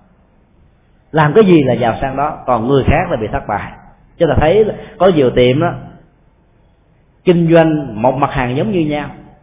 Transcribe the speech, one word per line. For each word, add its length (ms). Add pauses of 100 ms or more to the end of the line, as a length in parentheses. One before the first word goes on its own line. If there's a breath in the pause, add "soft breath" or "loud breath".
(1120)
Làm 220
cái 120
gì 180
là 100
giàu 280
sang 160
đó, 280
còn 220
người 160
khác 280
là 100
bị 100
thất 160
bại. 240 (460)
Chúng 120
ta 120
thấy 240
là 80 (260 loud breath)
có 160
nhiều 140
tiệm 300
đó, 140 (1500)
kinh 280
doanh 480
một 140
mặt 160
hàng 260
giống 140
như 80
nhau. 300 (340)